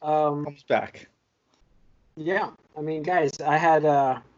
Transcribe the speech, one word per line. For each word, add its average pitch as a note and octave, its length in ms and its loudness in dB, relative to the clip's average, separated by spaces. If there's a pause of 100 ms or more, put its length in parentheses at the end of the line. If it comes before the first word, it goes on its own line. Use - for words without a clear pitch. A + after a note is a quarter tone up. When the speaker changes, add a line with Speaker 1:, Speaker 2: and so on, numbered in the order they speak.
Speaker 1:
Um, D3+ 420 0
Speaker 2:
comes C#3+ 180 -14
back. - 460 -4 (1080)
Speaker 1:
Yeah. F3+ 340 -4 (260)
I D#3 40 -12
mean, D#3 220 -6
guys, E3+ 380 -2
I D3 160 0
had, D#3+ 280 4
uh, C#3 360 2 (180)